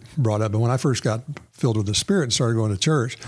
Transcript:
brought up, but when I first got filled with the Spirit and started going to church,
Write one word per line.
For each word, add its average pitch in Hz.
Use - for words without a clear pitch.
brought 107
up, 110
but 107
when 117
I 131
first 127
got 113
filled 117
with 104
the 104
Spirit 190
and 117
started 117
going 110
to 95
church, 139